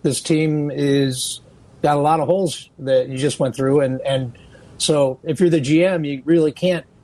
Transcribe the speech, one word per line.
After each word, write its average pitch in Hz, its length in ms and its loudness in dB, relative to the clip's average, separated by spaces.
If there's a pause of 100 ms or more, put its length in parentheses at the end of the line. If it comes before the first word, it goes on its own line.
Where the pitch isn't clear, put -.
this 139 180 -2
team 151 500 0
is 139 720 -2 (400)
got 147 160 2
a 143 40 0
lot 156 200 2
of 135 60 -2
holes 180 420 -2 (100)
that 131 300 0
you 131 80 -8
just 135 220 -2
went 131 160 -2
through, 135 260 2
and, 131 200 -2
and 131 360 -4 (400)
so 143 460 0
if 156 160 -4
you're 175 100 4
the 160 120 2
G 151 240 2
M, 180 200 0
you 139 200 -6
really 156 260 4
can't 175 340 -2 (180)